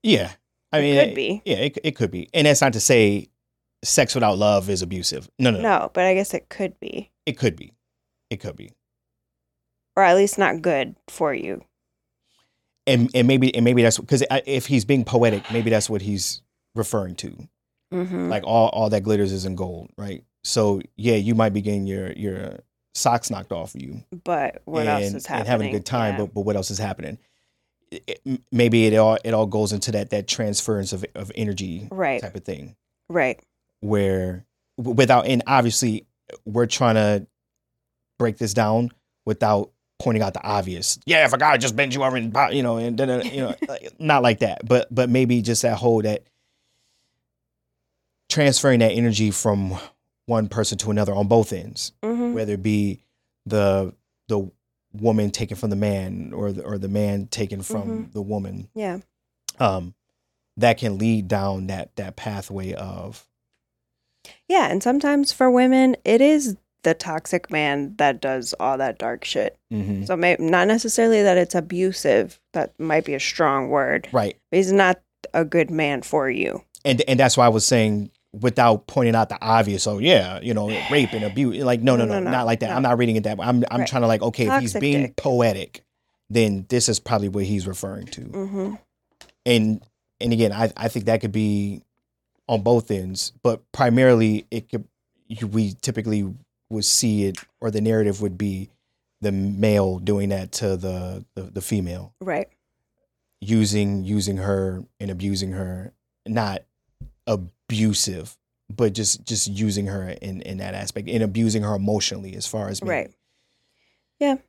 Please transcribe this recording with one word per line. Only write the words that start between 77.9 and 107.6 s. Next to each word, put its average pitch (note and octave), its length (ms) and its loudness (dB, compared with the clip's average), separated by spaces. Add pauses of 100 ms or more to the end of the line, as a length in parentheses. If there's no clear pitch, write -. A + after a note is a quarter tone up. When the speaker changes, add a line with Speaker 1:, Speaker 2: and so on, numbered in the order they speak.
Speaker 1:
without A#2 460 4
pointing A#2 300 2
out A2 140 2
the - 120 -10
obvious, G#2 460 2
"Oh, G#2 100 -2
yeah, G2+ 440 2
you A#2 120 -4
know, G#2 140 -2 (240)
rape C#3 220 2
and G#2+ 100 -4
abuse." A2 400 -2
Like, B2 180 0
no, B2+ 140 4
no, A#2+ 100 2
Speaker 2:
No, G3+ 100 -2
Speaker 1:
no, F#3+ 40 0
Speaker 2:
no, F3+ 60 -4
no. F3 60 -2
Speaker 1:
not B2 140 0
like A2+ 140 0
that. A2+ 100 -4
I'm C3 140 -2
Speaker 2:
No. B2 60 2
Speaker 1:
not A#2+ 80 4
reading A#2 180 2
it G#2+ 80 0
that G#2+ 140 -4
way. G2 100 -4
I'm, B2 240 2
I'm A#2+ 80 -2
Speaker 2:
Right. - 100 -2
Speaker 1:
trying C3 140 -2
to, A2+ 40 2
like, A2 140 2
okay, A2+ 260 -2
if C4+ 140 2
he's A2 120 -4
Speaker 2:
Toxic G#2 80 -2
Speaker 1:
being C#3+ 260 0
Speaker 2:
dick. - 80 -12
Speaker 1:
poetic, A#2 680 0 (460)
then G#2 400 2
this B2 200 2
is G#2 100 0
probably G2+ 300 -2
what G2 160 -2
he's G2 200 -2
referring F#2+ 420 -10
to. - 140 -16
Speaker 2:
Mm-hmm. G3 520 -8 (720)
Speaker 1:
And, A2 360 2 (380)
and A#2+ 140 0
again, A2+ 180 2
I, A2 240 0
I A2+ 140 -4
think G#2 160 -6
that A2+ 160 2
could G#2 100 -4
be G#2 500 -2 (680)
on A2 120 0
both A#2 300 2
ends, F#2 400 -4 (100)
but A#2 300 0
primarily A#2+ 800 4
it A2+ 180 -8
could, A2 160 -6 (420)
you, A2 200 -8
we G#2 340 0
typically G#2+ 480 -2 (400)
would G#2+ 160 -4
see G#2+ 400 2
it, F#2+ 120 -2 (240)
or A2+ 100 -4
the G#2+ 100 -2
narrative G#2+ 400 2
would F#2 160 -4
be G2 320 -4 (520)
the G#2 100 -2
male G2 640 2
doing G2 320 0
that F#2+ 240 -4
to G2 220 -2
the, F#2 480 -8 (120)
the, F#2+ 80 -10
the G2 180 -10
female. F#2 580 -6
Speaker 2:
Right. F#3 300 -6 (880)
Speaker 1:
Using, G2+ 640 0
using G2+ 340 -2
her F#2+ 460 -2 (160)
and G2 100 -8
abusing F#2+ 440 -4
her, F#2 400 -10 (340)
not G#2+ 360 -4 (640)
abusive, G2+ 1080 -2 (320)